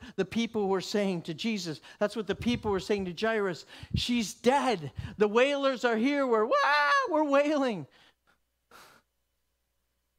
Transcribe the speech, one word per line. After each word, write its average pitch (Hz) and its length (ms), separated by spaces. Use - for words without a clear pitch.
the 190 100
people 220 420
were 190 140
saying 196 400
to 170 100
Jesus. 175 480
That's 208 160
what 220 120
the 196 80
people 226 360
were 190 80
saying 196 280
to 175 120
Jairus. 208 460
"She's 240 400
dead. 233 580
The 208 100
wailers 269 560
are 233 140
here. 277 300
We're, 220 180
wah, 554 460
we're 311 160
wailing." 277 640